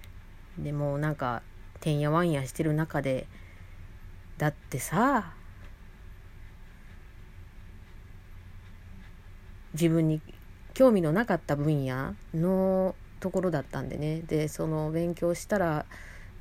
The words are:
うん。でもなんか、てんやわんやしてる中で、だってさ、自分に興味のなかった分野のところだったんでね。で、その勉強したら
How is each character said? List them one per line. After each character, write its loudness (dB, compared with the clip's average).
う -6
ん。 -4
で -2
も 0
な 0
ん -2
か、 0
て 2
ん 4
や 4
わ 6
ん 4
や 2
し -8
て -2
る 4
中 2
で、 0
だ 4
っ 6
て -8
さ、 4
自 6
分 6
に 4
興 10
味 6
の 6
な 6
か 4
っ -2
た 2
分 4
野 -2
の 4
と -2
こ 2
ろ 4
だ 2
っ -2
た -4
ん -4
で -4
ね。 -2
で、 2
そ -2
の 0
勉 2
強 2
し -8
た 4
ら 2